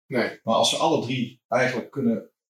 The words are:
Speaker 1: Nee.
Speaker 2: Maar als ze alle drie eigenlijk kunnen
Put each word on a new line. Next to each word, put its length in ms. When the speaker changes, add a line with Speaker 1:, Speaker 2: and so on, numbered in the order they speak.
Speaker 1:
Nee. 360
Speaker 2:
Maar 120
als 160
ze 60
alle 280
drie 440
eigenlijk 420
kunnen 400